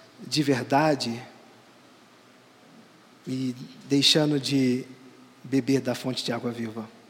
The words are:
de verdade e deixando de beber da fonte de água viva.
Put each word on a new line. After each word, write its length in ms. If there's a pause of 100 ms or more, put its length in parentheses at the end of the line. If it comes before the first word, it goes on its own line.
(240)
de 180
verdade 800 (2000)
e 280 (340)
deixando 520
de 440 (580)
beber 380
da 140
fonte 300
de 80
água 180
viva. 380 (200)